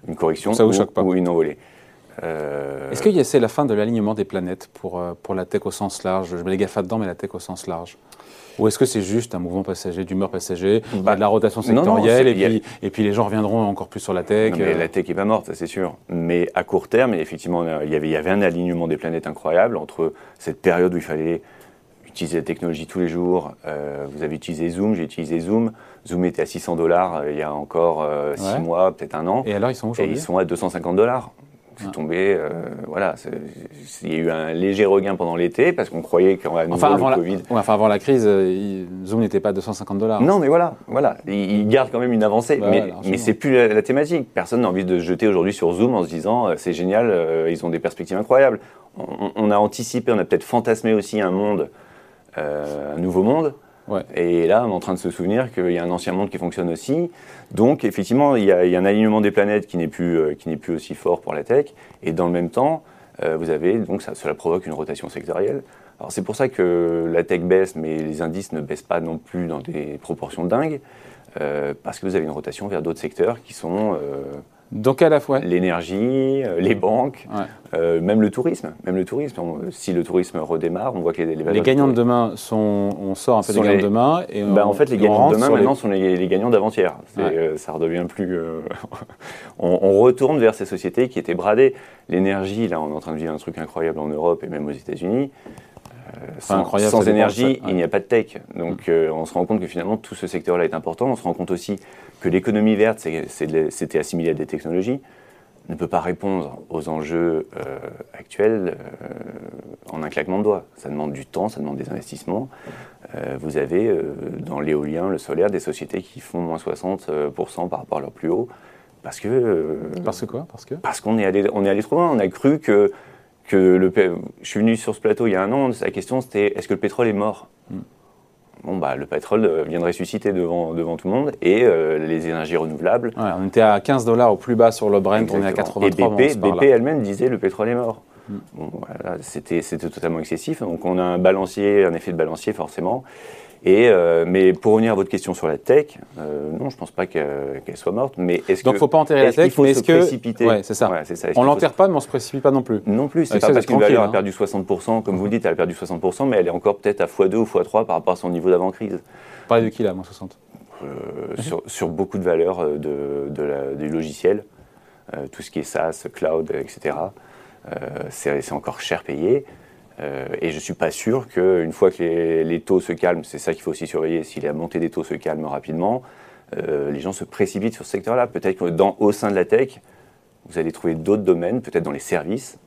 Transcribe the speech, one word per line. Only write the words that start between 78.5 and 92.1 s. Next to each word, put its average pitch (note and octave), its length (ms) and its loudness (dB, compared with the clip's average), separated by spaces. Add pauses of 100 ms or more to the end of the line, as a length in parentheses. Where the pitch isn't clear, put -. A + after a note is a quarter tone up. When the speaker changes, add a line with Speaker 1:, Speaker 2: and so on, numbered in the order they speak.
Speaker 1:
Même F#2 100 -2
le F#2 80 0
tourisme. C#3 360 -6
On, E2+ 180 -8 (120)
si - 220 -8
le F2 120 0
tourisme F2+ 340 -2
redémarre, E2+ 560 -2
on F2+ 60 -4
voit E2 120 0
que E2+ 100 -4
les, D#2+ 120 -2
les D#2 80 -6
valeurs D#2+ 120 0
Speaker 2:
Les F2 60 2
gagnants C3+ 280 4
de B2+ 40 2
Speaker 1:
de A#2 40 2
Speaker 2:
demain A#2+ 400 2
sont, G#2 540 -2 (100)
on G2 160 -4
sort A#2 220 2
un G2+ 40 2
peu - 60 -4
des G#2+ 100 0
Speaker 1:
sont - 40 4
Speaker 2:
gagnants G#2 120 4
Speaker 1:
les G2 40 4
Speaker 2:
de - 40 2
demain A#2+ 460 2
et G#2 160 -6
Speaker 1:
Bah, G2+ 220 4
Speaker 2:
on, G#2 40 2
Speaker 1:
en - 20 2
fait, C3 160 2
les B2+ 60 0
Speaker 2:
et G2+ 60 0
on - 20 6
Speaker 1:
gagnants G#2+ 120 6
de G#2+ 40 6
Speaker 2:
rentre C#3+ 160 6
Speaker 1:
demain, A#2 120 4
Speaker 2:
sur C#3+ 100 6
les - 60 4
Speaker 1:
maintenant, C#3 120 4
sont - 140 -4
les, F#2+ 280 2
les F2+ 120 0
gagnants G2 220 2
d'avant-hier. G2+ 440 2 (200)
C'est, - 80 -4
Speaker 2:
Ouais. D#2+ 140 0
Speaker 1:
euh, D#2+ 200 0
ça - 160 -10
redevient E2 360 -2
plus, F#2 300 -4
euh, E2 220 -6 (500)
<laughs> - 480 -18
on, F2+ 240 4
on G2 180 6
retourne B2+ 380 6
vers A2 160 6
ces G2 120 -6
sociétés A#2 420 -2
qui - 100 -6
étaient E2+ 160 -4
bradées. G#2+ 400 4 (340)
L'énergie, G2 600 0